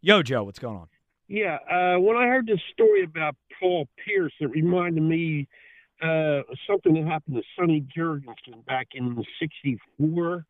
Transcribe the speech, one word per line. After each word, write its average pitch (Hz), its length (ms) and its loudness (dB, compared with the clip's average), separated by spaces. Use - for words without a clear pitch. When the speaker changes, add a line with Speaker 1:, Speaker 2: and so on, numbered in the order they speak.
Speaker 1:
Yo, 190 220 6
Joe, 123 220 0
what's 98 140 -14
going 113 180 -10
on? 85 120 -16
Speaker 2:
Yeah, 196 300 -4
uh, 180 280 2
when 208 180 4
I 247 100 2
heard 247 200 2
this 208 140 0
story 214 300 4
about 156 320 -4
Paul 180 300 0
Pierce, 190 340 -2
it 147 120 -4
reminded 170 520 0
me, 160 460 -2
uh, 156 400 0
something 175 260 4
that 160 120 0
happened 156 300 -4
to 110 60 -4
Sonny 160 260 2
Jurgensen 131 680 -8
back 131 280 -4
in 123 300 -4
sixty-four 165 1080 -4